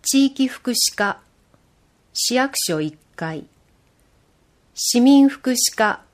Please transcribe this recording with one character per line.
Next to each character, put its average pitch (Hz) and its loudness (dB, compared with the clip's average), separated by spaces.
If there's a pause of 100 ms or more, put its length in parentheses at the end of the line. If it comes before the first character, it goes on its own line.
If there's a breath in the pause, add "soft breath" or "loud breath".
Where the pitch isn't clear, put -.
地 269 2
域 262 -2
福 - -8
祉 - -4
課。 202 -4 (920)
市 - -4
役 269 -2
所 156 -4
一 156 -8 (160)
階。 160 -10 (1300)
市 - -2
民 277 6
福 254 -4
祉 - -4
課。 214 -2 (120)